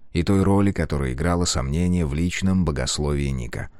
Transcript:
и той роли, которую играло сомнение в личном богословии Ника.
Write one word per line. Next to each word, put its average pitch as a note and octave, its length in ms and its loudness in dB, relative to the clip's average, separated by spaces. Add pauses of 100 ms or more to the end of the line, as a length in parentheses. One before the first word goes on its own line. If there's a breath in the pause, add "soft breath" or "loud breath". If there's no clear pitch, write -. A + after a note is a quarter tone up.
(120)
и F2 100 0
той G2 200 4
роли, G2 300 4
которую C#2+ 400 -2
играло E2+ 320 0
сомнение E2+ 600 0
в C#2 80 -4
личном F2+ 500 0
богословии C#2+ 640 -2
Ника. B1 400 -6 (120)